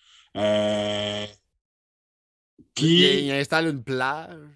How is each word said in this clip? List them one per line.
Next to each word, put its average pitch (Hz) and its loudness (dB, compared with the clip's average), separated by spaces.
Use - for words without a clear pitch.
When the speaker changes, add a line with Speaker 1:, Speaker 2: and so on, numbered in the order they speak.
Speaker 1:
Euh, 104 -2
puis 165 4
Speaker 2:
Il, 143 2
il 139 -2
installe 160 0
une 135 -6
plage. 151 -6